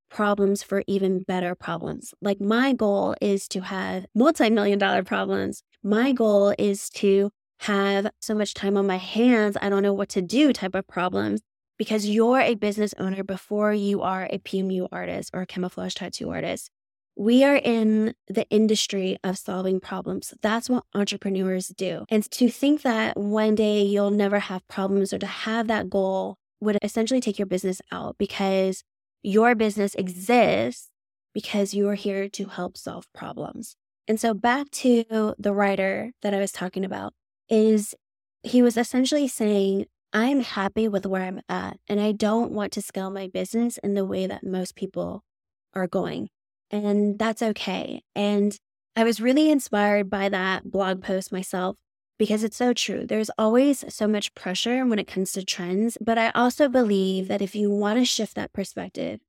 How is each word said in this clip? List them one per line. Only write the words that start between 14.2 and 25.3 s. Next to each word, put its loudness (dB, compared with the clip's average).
a -6
P -4
M -2
U -4
artist -8
or -6
a -6
camouflage -6
tattoo -8
artist. -8
We 6
are 6
in 2
the -2
industry 2
of -4
solving -2
problems. -8
That's -2
what 0
entrepreneurs -2
do. -6
And 0
to 4
think 2
that 0
one 2
day 2
you'll 2
never 2
have -8
problems 0
or -6
to -4
have -4